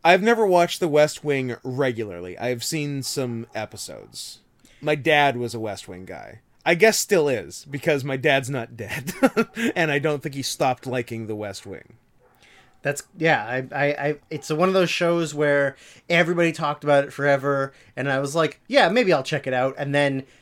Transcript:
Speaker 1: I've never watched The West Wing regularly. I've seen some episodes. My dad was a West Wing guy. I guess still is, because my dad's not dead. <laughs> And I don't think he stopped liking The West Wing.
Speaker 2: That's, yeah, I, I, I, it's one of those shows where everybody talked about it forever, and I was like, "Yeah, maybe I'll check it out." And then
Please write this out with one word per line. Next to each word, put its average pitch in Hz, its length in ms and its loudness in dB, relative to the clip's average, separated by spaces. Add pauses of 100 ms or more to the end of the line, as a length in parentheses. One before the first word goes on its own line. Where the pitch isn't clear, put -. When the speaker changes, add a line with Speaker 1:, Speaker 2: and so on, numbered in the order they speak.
Speaker 1:
I've 180 180 6
never 226 240 4
watched 175 340 2
The 180 80 0
West 147 360 2
Wing 131 380 -2
regularly. 113 760 -4
I've 120 260 -4
seen 143 380 -4
some 120 520 -6
episodes. 92 840 -12 (420)
My 151 140 0
dad 143 420 2
was 120 180 -6
a 117 60 -8
West 104 280 -8
Wing 92 160 -14
guy. 73 360 -16 (240)
I 175 100 2
guess 196 240 6
still 160 300 2
is, 95 400 -4
because 143 360 0
my 139 120 -4
dad's 135 340 2
not 117 260 -6
dead. 117 360 -10 (320)
<laughs> 233 320 -4
And 165 140 2
I 143 80 0
don't 147 240 -2
think 143 120 -8
he 139 80 -8
stopped - 440 -2
liking 120 400 -6
The 107 100 -6
West 104 300 -10
Wing. - 280 -16 (880)
Speaker 2:
That's, 143 200 -4 (160)
yeah, 156 260 2
I, 127 300 -4
I, 143 120 0 (220)
I, 151 60 -2 (160)
it's 156 200 -10
one 156 180 2
of 190 60 0
those 185 140 4
shows 170 460 0
where 143 420 2 (320)
everybody 170 420 2
talked 151 320 -6
about 147 220 4
it 135 80 -10
forever, 139 600 0 (200)
and 135 160 -4
I 135 100 2
was 139 140 -4
like, 160 240 0 (100)
"Yeah, 226 200 6
maybe 202 240 2
I'll 143 100 4
check 143 240 -4
it 131 60 -2
out." 127 240 0
And 143 180 -4
then 139 300 0 (180)